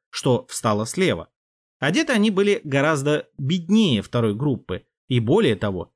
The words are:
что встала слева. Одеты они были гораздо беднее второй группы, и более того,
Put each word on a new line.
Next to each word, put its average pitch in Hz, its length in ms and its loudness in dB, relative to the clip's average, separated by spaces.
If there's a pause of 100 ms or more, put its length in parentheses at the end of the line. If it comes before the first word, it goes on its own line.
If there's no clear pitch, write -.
что - 380 0
встала 107 400 -2
слева. 120 420 -2 (500)
Одеты 220 340 0
они 220 160 2
были 202 340 0
гораздо 147 640 0 (120)
беднее 165 640 2
второй 113 320 -2
группы, 127 500 -4 (220)
и 123 120 0
более 147 360 2
того, 95 400 -6